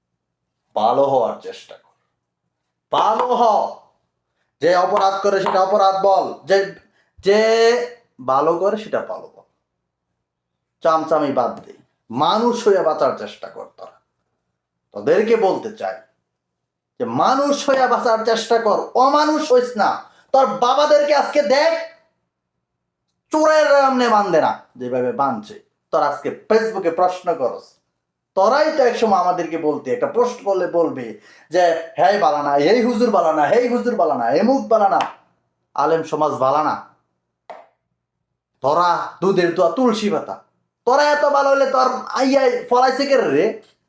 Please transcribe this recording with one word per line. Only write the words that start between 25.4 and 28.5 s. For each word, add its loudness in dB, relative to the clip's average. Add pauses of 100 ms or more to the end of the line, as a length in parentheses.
তোর 0
আজকে -4
ফেসবুকে -2
প্রশ্ন -2
করস, -8 (580)
তোরাই 2